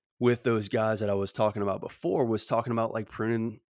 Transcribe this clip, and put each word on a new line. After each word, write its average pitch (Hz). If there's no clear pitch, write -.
with 120
those 110
guys 110
that 104
I -
was 98
talking 104
about 98
before 170
was 110
talking 117
about, 113
like, 110
pruning, 113